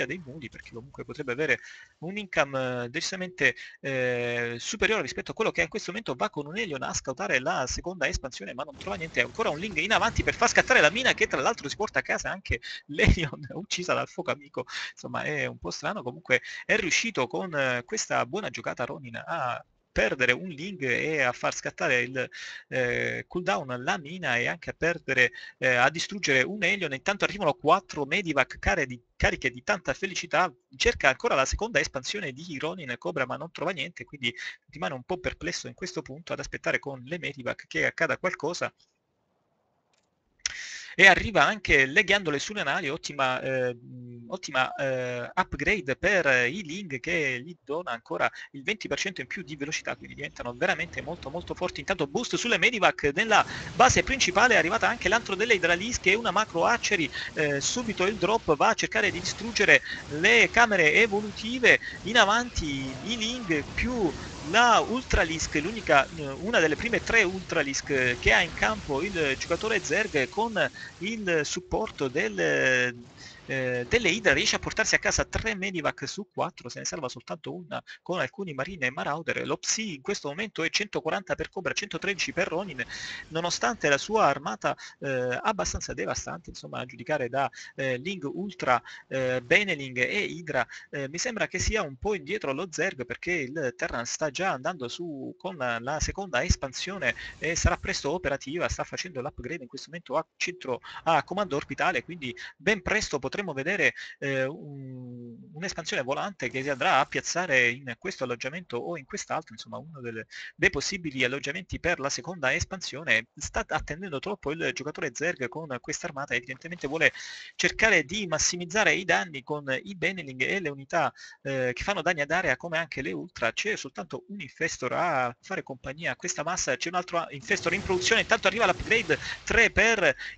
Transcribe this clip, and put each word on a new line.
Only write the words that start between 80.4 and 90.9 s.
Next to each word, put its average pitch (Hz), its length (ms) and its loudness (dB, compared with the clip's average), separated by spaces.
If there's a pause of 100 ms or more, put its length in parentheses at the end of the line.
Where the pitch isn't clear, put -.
è 165 80 0
centoquaranta 185 640 -2
per - 160 -4
Cobra, 165 220 -4
centotredici 185 600 -4
per 180 160 0
Ronin, 160 340 -4 (460)
nonostante 170 600 0
la 139 100 8
sua 208 260 2
armata, 147 520 0 (240)
eh, 127 420 0
abbastanza 185 500 -2
devastante, 131 580 -6
insomma, 135 300 -10
a 127 60 -6
giudicare 123 420 -4
da, 135 200 0 (280)
eh, 131 220 0
Ling 170 260 -6
Ultra, 139 580 0 (240)
eh, 127 360 0
Beneling 143 560 0
e 160 240 0
Hydra. 147 440 -2 (240)